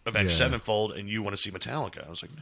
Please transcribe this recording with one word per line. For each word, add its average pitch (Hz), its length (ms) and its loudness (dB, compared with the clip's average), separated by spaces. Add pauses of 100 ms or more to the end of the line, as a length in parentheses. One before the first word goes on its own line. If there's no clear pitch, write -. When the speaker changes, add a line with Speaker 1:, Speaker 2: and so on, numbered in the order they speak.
Speaker 1:
Avenged 104 280 4
Speaker 2:
Yeah. 82 60 4
Speaker 1:
Sevenfold, 107 560 2
and 101 140 -8
you 107 140 0
wanna 101 160 -2
see - 140 -2
Metallica." 98 560 -6
I - 20 -14
was 87 140 -10
like, - 80 -14 (100)